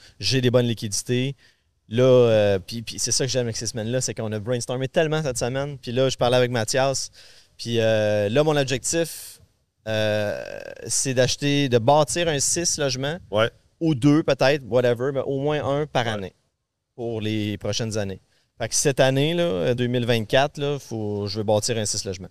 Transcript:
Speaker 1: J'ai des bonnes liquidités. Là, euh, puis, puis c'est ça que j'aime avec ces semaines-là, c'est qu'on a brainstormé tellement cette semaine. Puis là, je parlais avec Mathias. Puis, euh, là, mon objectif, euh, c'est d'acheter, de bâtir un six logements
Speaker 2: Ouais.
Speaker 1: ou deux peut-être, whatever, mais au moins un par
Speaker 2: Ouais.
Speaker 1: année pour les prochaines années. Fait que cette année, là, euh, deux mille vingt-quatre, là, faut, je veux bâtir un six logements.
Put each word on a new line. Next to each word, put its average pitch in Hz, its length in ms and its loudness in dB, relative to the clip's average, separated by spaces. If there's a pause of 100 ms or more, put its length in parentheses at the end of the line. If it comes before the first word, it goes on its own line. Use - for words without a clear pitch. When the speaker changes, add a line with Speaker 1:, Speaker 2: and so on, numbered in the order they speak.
(200)
Speaker 1:
J'ai 107 220 0
des 123 100 4
bonnes 120 160 4
liquidités. 123 680 -4 (540)
Là, 117 140 2
euh, 110 560 6
puis, 117 240 -10
puis - 160 -12
c'est 117 120 -4
ça 139 140 0
que 120 60 -4
j'aime 123 160 0
avec 113 100 -6
ces 117 100 -8
semaines-là, 120 340 -4
c'est 120 120 -4
qu'on 110 180 -6
a 107 80 -4
brainstormé 123 480 -4
tellement 156 360 0
cette 127 160 -4
semaine. 135 400 -4
Puis 123 120 -10
là, 131 180 2
je - 80 -4
parlais 127 200 4
avec 123 140 2
Mathias. 131 580 0 (480)
Puis, 117 220 -2
euh, 107 500 2
là, 139 140 4
mon 151 120 2
objectif, 143 840 -4 (480)
euh, 107 560 -2 (440)
c'est - 260 -2
d'acheter, 143 560 2
de 120 80 4
bâtir 151 500 2
un 147 120 0
six - 380 -2
logements 139 400 -2 (140)
Speaker 2:
Ouais. 110 200 2 (280)
Speaker 1:
ou 160 160 2
deux 147 280 4
peut-être, 139 440 2
whatever, 123 460 2
mais 135 120 -2
au 139 140 -4
moins 147 240 -2
un 143 220 -2
par 131 200 -2
Speaker 2:
Ouais. 113 80 -2
Speaker 1:
année 98 220 -8 (600)
pour 117 260 -6
les 107 360 -2
prochaines 107 400 -4
années. 98 240 -6 (360)
Fait 113 120 -6
que - 60 -4
cette 143 260 2
année, 135 320 4
là, 175 100 0
euh, 170 300 0
deux 120 140 0
mille 123 180 -2
vingt-quatre, 123 520 0
là, 143 220 -4
faut, 104 480 -6
je 101 100 -8
veux 107 60 -4
bâtir 107 340 2
un 107 80 -2
six 101 200 -4
logements. 92 260 -8